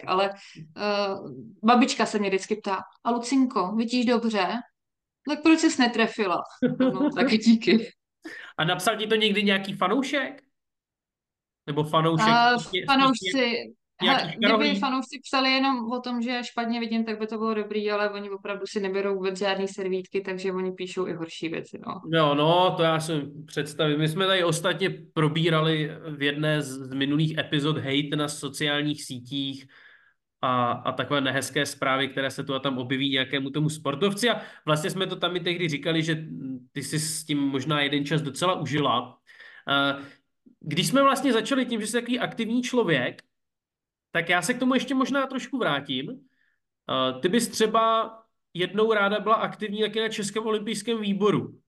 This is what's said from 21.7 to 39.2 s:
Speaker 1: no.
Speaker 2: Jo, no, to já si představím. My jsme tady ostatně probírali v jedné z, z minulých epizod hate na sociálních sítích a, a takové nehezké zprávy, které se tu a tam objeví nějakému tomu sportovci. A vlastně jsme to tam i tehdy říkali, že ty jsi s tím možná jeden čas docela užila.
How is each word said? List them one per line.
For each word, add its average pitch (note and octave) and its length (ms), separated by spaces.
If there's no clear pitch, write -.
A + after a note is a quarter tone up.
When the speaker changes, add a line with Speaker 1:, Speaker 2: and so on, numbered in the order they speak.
Speaker 1:
no. - 60
Speaker 2:
Jo, D3+ 220
no, E3 420
to E3 60
já D#3+ 160
si D#3+ 140
představím. D3+ 520
My D#3 80
jsme F#3 200
tady F#3+ 160
ostatně E3+ 460
probírali D#3 800
v C#3 40
jedné D3+ 400
z, C3 60
z C3 260
minulých D3 440
epizod D3 400
hate C#3+ 380
na D3 120
sociálních D3 760
sítích C3 600
a, B2 300
a B2 200
takové C#3 300
nehezké C3+ 440
zprávy, C3+ 420
které C3+ 240
se C#3 120
tu D3+ 100
a C3 60
tam C3 180
objeví C3 320
nějakému C3+ 400
tomu D3+ 200
sportovci. G3+ 600
A - 120
vlastně D#3 240
jsme F#3 180
to F#3 80
tam F3 200
i F3+ 40
tehdy E3+ 300
říkali, D#3+ 340
že D#3+ 220
ty C3+ 120
jsi D3+ 160
s - 260
tím D3 140
možná C#3 420
jeden C#3+ 240
čas D#3 160
docela F3 400
užila. B2 560